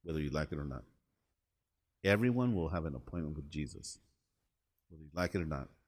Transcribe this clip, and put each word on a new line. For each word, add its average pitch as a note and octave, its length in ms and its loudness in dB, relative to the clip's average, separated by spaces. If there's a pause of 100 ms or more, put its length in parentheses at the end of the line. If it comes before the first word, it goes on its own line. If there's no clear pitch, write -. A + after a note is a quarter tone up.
whether D#2+ 180 0
you D2 80 0
like D2+ 240 0
it D2+ 40 -2
or D2 60 -4
not. C#2 200 -6 (1200)
Everyone A#2+ 520 6
will D#2+ 140 2
have D#2+ 160 0
an D2 100 -2
appointment D2+ 400 -4
with D2 140 -8
Jesus, D2 500 -8 (880)
whether D#2 140 -18
you D2+ 100 -18
like F2 220 0
it F#2 60 2
or E2 40 0
not. C#2+ 220 -2 (200)